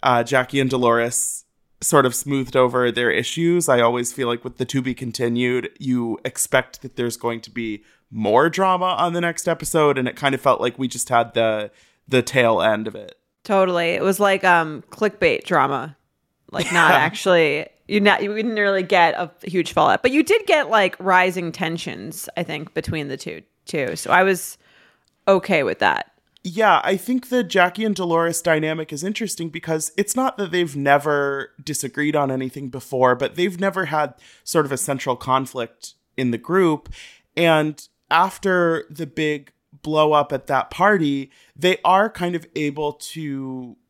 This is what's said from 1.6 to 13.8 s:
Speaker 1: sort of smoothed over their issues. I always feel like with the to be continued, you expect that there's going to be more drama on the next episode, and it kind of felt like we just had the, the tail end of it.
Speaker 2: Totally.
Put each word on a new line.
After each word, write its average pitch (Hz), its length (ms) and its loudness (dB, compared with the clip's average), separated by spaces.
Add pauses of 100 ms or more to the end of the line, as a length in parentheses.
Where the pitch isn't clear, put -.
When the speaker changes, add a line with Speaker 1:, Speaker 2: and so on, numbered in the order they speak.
Speaker 1:
sort 139 260 4
of 120 80 0
smoothed 135 420 -4
over 123 360 4
their 120 180 0
issues. 165 580 0
I 123 120 6
always 120 320 0
feel 127 160 -4
like 120 160 -4
with 123 140 -12
the 127 80 -2
to 135 160 -2
be 127 120 -4
continued, 120 760 -2 (100)
you 123 440 -2
expect - 580 -4
that 127 140 -16
there's 120 200 -4
going 117 260 -6
to - 80 -20
be 110 320 -8 (280)
more 113 400 2
drama 185 360 0
on 170 280 -2
the 175 60 -2
next 170 280 -4
episode, 156 500 2
and 127 80 0
it - 100 -6
kind 139 180 0
of 131 60 -6
felt 131 200 2
like 120 180 -4
we 131 80 -4
just 120 220 -8
had 117 260 2
the, 110 360 0 (360)
the 127 160 2
tail 117 400 2
end 107 240 0
of 104 80 -10
it. 104 220 -16 (280)
Speaker 2:
Totally. 180 460 0